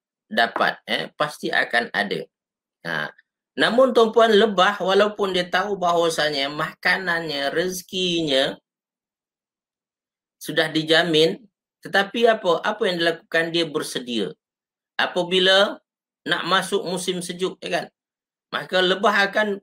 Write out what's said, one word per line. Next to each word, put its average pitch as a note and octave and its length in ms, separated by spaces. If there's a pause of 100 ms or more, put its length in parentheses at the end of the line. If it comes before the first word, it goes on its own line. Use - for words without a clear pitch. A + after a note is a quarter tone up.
(280)
dapat, G#2+ 580
eh? A2+ 300
Pasti - 380
akan A#2 420
ada. F#2 240 (640)
Ha. D#2 260 (440)
Namun, A#3 400
tuan-puan, A3+ 400
lebah, G3+ 480
walaupun G3 480
dia F3+ 160
tahu F#3+ 320
bahawasanya E3 720
makanannya, D#3+ 1040
rezekinya E3+ 1040 (1800)
sudah D#3 320
dijamin, D#3+ 640 (480)
tetapi G3 400
apa? G#3+ 400
Apa A3 240
yang F3+ 80
dilakukan? E3 560
Dia E3 160
bersedia. A#2+ 640 (640)
Apabila F#3 800 (480)
nak E3 240
masuk F#3 400
musim F3+ 320
sejuk, F3 400
ya - 80
kan? E3+ 160 (640)
Maka D#3 320
lebah G3 500
akan G#3 320